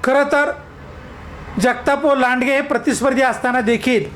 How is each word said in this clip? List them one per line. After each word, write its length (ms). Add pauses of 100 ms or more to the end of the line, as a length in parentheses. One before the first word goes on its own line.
खरं 180 (100)
तर 180 (1080)
जगताप 440
व 100
लांडगे 380
हे 80
प्रतिस्पर्धी 640
असताना 380
देखील 440 (120)